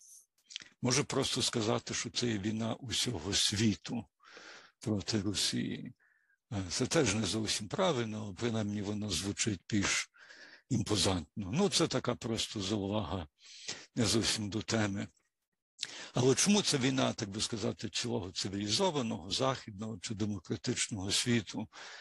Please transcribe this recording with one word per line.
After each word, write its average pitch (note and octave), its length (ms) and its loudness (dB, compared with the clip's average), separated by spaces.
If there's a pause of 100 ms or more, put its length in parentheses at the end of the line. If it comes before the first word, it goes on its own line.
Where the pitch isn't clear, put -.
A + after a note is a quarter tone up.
(840)
можу B2+ 220 4
просто - 380 2
сказати, A#2 520 2
що - 160 -4
це - 160 -2
є A2+ 120 2
війна A2 360 -2
усього G2+ 600 -2
світу - 680 2 (760)
проти G#2+ 420 0
Росії. - 720 -2 (580)
Е, G2+ 160 -2
це A#2 180 0
теж B2+ 280 2
не A2 120 0
зовсім G#2 420 -2
правильно, A#2 560 0
але G2+ 100 -10
принаймні G#2+ 480 -2
воно G#2 280 -2
звучить F#2 500 0 (100)
більш F#2+ 400 2 (600)
імпозантно. G2 800 2
Ну, F#3+ 160 4
це E3 180 4
така B2 280 0
просто A2+ 460 -2
заувага, G2 640 0 (720)
не A#2+ 80 4
зовсім G#2 460 2
до G#2+ 120 -2
теми. G#2+ 460 0 (1080)
Але B2+ 200 6
чому G3+ 280 6
це D3+ 160 2
війна, B2+ 340 4
так G#2 180 -4
би G#2 100 -4
сказати, A2+ 480 -2
цілого A2+ 440 -4
цивілізованого, G#2 960 0
західного A2 720 -2
чи - 120 -6
демократичного G#2 960 -2
світу? A#2 580 0 (320)